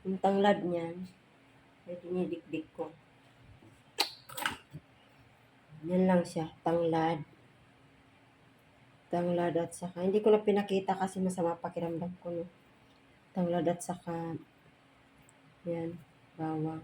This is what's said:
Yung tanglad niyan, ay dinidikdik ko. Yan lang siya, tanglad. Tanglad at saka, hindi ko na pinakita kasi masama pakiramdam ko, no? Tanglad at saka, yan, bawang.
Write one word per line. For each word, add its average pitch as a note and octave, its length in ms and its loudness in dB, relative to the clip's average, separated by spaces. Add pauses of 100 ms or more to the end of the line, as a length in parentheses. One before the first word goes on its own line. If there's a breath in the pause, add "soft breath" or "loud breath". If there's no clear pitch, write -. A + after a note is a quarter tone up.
Yung F#3+ 160 -2
tanglad G3 480 4
niyan, F3 400 -4 (800)
ay F3 160 -10
dinidikdik E3+ 720 -4
ko. D#3 160 -8 (3000)
Yan F#3 240 4
lang F3 160 6
siya, D#3+ 240 -4 (160)
tanglad. E3 560 2 (1900)
Tanglad F3 480 2
at E3+ 160 -4
saka, F3+ 240 -8
hindi F#3+ 160 2
ko G#3+ 160 6
na G#3+ 80 4
pinakita G3 560 2
kasi F#3 240 -2
masama F3+ 400 0
pakiramdam E3+ 560 -4
ko, F3 160 -8
no? E3+ 160 -6 (880)
Tanglad F3 320 2
at F3 160 -2
saka, E3 480 -6 (1400)
yan, E3+ 320 -4 (320)
bawang. D#3+ 500 -4